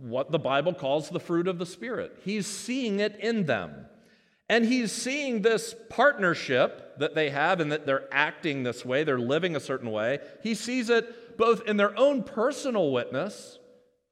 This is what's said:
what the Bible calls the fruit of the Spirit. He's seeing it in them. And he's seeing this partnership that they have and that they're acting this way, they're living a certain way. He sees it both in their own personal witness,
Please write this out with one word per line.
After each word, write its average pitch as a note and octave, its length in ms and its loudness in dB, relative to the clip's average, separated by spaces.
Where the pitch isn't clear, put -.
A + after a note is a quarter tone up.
what B2+ 300 -4
the D#3 80 2
Bible C#3+ 360 0
calls D3 340 -2
the F3 100 -6
fruit F3 300 0
of F3+ 100 -2
the F3+ 60 -6
Spirit. F3 580 -8
He's G3+ 240 -4
seeing A#3+ 540 -4
it G#3 200 -2
in G#3+ 260 0
them. E2+ 400 -4
And A3+ 160 6
he's A#3+ 260 0
seeing C4 480 -2
this A3 340 2
partnership F#3+ 1120 2
that D3+ 160 -2
they D#3 160 2
have D#3 280 2
and D3+ 140 0
that D3 140 -4
they're C3+ 260 0
acting C#3+ 520 0
this A#2+ 200 -4
way, B2+ 180 2
they're C#3+ 160 2
living D#3 380 0
a C#3 40 -2
certain B2+ 300 -4
way. A2 280 0
He A3 120 -2
sees A#3 360 -2
it - 480 -2
both A3+ 280 2
in G#3+ 120 2
their G3+ 200 2
own C4+ 240 4
personal A3+ 680 0
witness, C3 680 -4